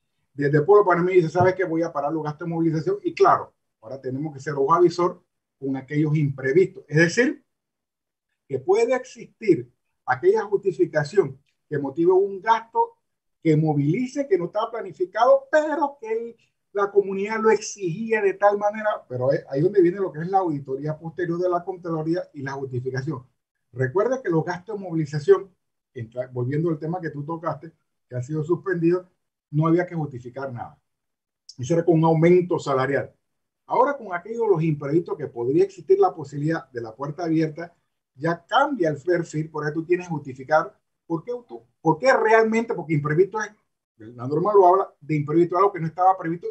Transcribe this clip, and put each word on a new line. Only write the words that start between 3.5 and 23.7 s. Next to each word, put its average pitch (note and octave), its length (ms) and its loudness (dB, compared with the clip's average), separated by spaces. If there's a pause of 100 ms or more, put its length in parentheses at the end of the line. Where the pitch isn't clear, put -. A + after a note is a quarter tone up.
ahora C3+ 180 -12
tenemos C3+ 340 -8
que C3+ 60 -16
ser D3+ 140 -8
ojo C#3 200 0
avisor F3 500 2 (360)
con C3+ 160 -4
aquellos D3 400 -2
imprevistos. C#3 720 0
Es D3 100 -2
decir, A3+ 460 2 (1040)
que C3 120 -6
puede A3+ 340 2
existir G#3+ 800 -2 (340)
aquella F3+ 380 2
justificación F3+ 960 0 (280)
que C#3+ 100 -4
motive E3 340 0
un G3 300 2
gasto - 560 0 (440)
que D#3 140 4
movilice, D#3+ 720 0
que F#3+ 100 2
no F3 80 -6
estaba A3+ 260 -4
planificado, A3 800 0
pero D4+ 500 0
que A3 100 -10
el, A#3 240 -6 (380)
la G3 180 -2
comunidad G3 480 0
lo A3 120 4
exigía G#3 720 -2
de G3 120 2
tal G3+ 240 2
manera, G#3+ 500 -4
pero B2+ 240 0
es D#3+ 180 -2
ahí C#3 120 -2
donde G3 200 4
viene F3+ 180 2
lo F3+ 120 -4
que D3 80 -10
es E3+ 100 -6
la G3 100 2
auditoría C#3+ 580 -4
posterior E3 420 -6
de F3+ 100 0
la F3 140 0
Contraloría F3 720 -6
y D3 80 -16
la C3+ 120 -8
justificación. B2+ 680 -8 (480)